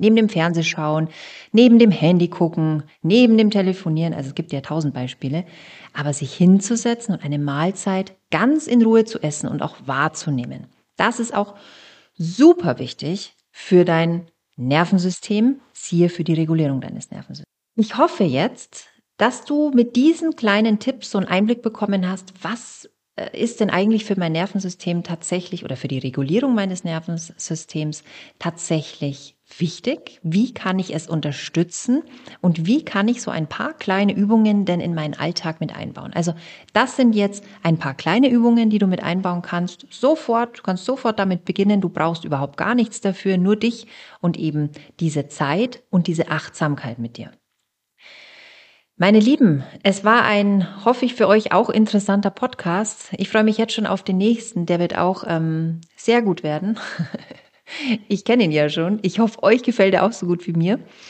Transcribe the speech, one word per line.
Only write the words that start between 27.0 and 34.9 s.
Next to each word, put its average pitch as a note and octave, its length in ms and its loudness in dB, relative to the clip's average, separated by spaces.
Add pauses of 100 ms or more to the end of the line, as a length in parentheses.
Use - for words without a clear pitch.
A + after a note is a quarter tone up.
tatsächlich D#3 960 -6 (220)
wichtig? - 640 -6
Wie F#3+ 320 0
kann F#3+ 240 -4
ich F#3 160 -6
es D#3+ 140 -8
unterstützen? E3 960 -2 (360)
Und E3+ 240 0
wie C4 200 2
kann G3+ 240 -2
ich A#3+ 120 -2
so - 120 -8
ein D#3 160 -4
paar - 240 -8
kleine G3+ 420 0
Übungen G#3 520 2
denn F3 120 0
in E3+ 160 -4